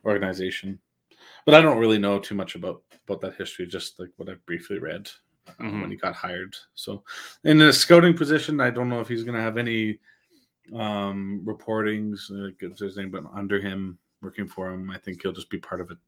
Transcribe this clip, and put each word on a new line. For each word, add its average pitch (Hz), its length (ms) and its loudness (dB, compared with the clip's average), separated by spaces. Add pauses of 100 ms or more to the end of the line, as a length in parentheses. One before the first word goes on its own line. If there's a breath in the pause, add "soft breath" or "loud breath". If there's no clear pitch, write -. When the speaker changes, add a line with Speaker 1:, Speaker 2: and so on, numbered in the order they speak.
Speaker 1:
organization. 95 720 -4 (640 loud breath)
But 151 100 10
I 160 60 12
don't 147 180 4
really 110 200 4
know 101 200 0
too 101 160 -8
much 98 200 -8
about, 87 280 -10 (240)
about 95 160 -8
that 92 140 -10
history, 90 300 -10
just, 90 340 -12
like, 90 160 -14
what 92 120 -14
I 92 60 -14 (120)
briefly 85 320 -8
read, 80 300 -10 (400)
uh, - 120 -20
Speaker 2:
Mm-hmm. 104 200 -6
Speaker 1:
when 98 100 -8
he 101 60 -10
got 90 180 -6
hired. 92 400 -10 (200)
So - 280 -12 (420 loud breath)
in 156 140 8
the 151 140 10
scouting 170 440 8
position, 151 440 0
I 123 100 2
don't 123 180 -4
know 120 120 -2
if 117 80 -8
he's 113 160 -4
gonna 117 180 -4
have 113 160 -4
any, 113 400 -2 (760 soft breath)
um, 101 720 -6
reportings, 107 840 -6
like, 98 300 -12
if 90 160 -12
there's 98 220 -10
anybody 95 360 -10
under 101 260 -4
him 95 380 -8 (240)
working 98 240 -10
for 92 240 -10
him. 95 200 -10
I 92 80 -14
think 90 240 -12
he'll 92 100 -4
just 87 180 -16
be 92 80 -8
part 90 220 -10
of 90 100 -12
it 87 180 -18